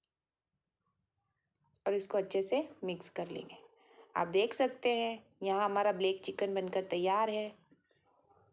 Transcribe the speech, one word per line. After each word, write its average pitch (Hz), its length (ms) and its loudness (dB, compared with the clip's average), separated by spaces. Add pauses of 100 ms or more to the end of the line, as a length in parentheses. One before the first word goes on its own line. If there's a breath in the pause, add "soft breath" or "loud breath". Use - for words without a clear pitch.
(1900)
और 196 80 2
इसको 196 240 0
अच्छे 196 240 2
से 262 260 0 (160)
मिक्स 175 260 -6
कर 175 180 -6
लेंगे। - 280 -12 (600 soft breath)
आप 165 120 0
देख 202 260 2
सकते 254 400 0
हैं 226 240 -2 (240)
यहाँ 196 220 2
हमारा 202 280 4
ब्लैक 190 280 0
चिकन 196 340 -2
बनकर 185 320 -2
तैयार 190 440 2
है। 214 220 -4 (1000)